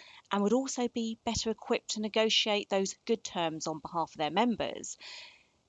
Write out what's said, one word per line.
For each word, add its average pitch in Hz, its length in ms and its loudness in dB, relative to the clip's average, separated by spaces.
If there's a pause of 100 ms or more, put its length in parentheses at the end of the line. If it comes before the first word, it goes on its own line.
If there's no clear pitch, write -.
(320)
and 202 120 2
would 208 100 4
also 254 340 0
be 226 380 -4
better 226 240 -2
equipped - 460 -2
to 214 60 -4
negotiate 214 680 2
those 196 260 2 (120)
good 226 160 2
terms 160 420 -2
on 156 140 -4
behalf 165 320 -2
of - 60 -14
their 151 140 0
members. 196 640 0 (720)